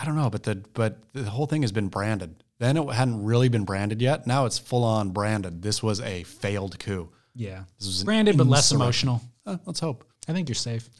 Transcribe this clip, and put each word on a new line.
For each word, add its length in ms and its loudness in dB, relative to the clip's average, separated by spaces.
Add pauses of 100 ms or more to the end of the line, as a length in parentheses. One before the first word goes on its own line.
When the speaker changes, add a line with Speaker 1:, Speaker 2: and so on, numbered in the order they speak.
Speaker 1:
I 40 -8
don't 120 -2
know, 120 2
but 140 -4
the, 140 -2 (180)
but 240 0 (140)
the 180 -8
whole 160 -2
thing 160 0
has 100 0
been 160 0
branded. 540 -4 (200)
Then 140 2
it 160 -2
hadn't 320 0
really 240 4
been 160 2
branded 360 -2
yet. 240 0
Now 220 2
it's 100 -2
full 280 0
on 260 2
branded. 520 -2
This 200 -4
was 180 0
a 220 -6
failed 560 -6
coup. 320 -6 (240)
Speaker 2:
Yeah. 300 -10 (120)
Speaker 1:
This 120 -10
was 140 -4
an 40 -4
Speaker 2:
Branded, 320 4
but 80 8
less 240 6
Speaker 1:
insurrection. 380 2
Speaker 2:
emotional. 140 0 (220)
Speaker 1:
Uh, 120 -6 (100)
let's 140 -6
hope. 240 -6 (240)
Speaker 2:
I 40 -2
think 160 -2
you're 60 -2
safe. 340 -6 (120)